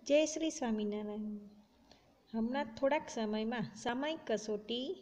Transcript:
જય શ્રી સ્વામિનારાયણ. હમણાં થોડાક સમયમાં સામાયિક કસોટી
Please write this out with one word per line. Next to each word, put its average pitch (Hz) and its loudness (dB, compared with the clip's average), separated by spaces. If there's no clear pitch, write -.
જય 294 8
શ્રી 311 0
સ્વામિનારાયણ. 214 -2
હમણાં 240 0
થોડાક 311 4
સમયમાં 220 -2
સામાયિક 285 -2
કસોટી 226 -2